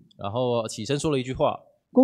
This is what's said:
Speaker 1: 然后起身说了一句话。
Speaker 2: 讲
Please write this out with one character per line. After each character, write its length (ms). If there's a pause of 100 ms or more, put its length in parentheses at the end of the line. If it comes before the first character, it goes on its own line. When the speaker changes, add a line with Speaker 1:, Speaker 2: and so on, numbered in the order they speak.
(180)
Speaker 1:
然 140
后 360
起 180
身 120
说 140
了 80
一 40
句 100
话。 260 (340)
Speaker 2:
讲 100